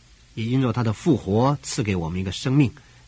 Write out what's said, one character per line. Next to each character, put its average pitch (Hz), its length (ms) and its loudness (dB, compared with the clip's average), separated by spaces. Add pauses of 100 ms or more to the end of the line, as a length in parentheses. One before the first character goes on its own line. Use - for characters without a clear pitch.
(340)
也 113 100 -6
因 123 160 0
着 127 120 2
他 123 100 0
的 113 100 0
复 151 240 2
活 117 460 2
赐 - 220 -6
给 101 100 0
我 82 160 -4
们 90 100 -4
一 92 40 -6
个 95 80 -4
生 131 200 -4
命， 135 200 4 (360)